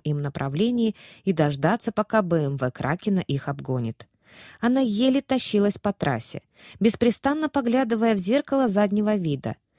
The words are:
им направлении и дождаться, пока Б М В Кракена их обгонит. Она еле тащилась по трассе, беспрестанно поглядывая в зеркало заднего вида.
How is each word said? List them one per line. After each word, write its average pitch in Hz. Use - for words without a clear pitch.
им 147
направлении 196
и 190
дождаться, 151
пока 214
Б 170
М 139
В 127
Кракена 180
их 139
обгонит. 131
Она 254
еле 254
тащилась 208
по -
трассе, -
беспрестанно 269
поглядывая 233
в 202
зеркало 262
заднего 208
вида. 139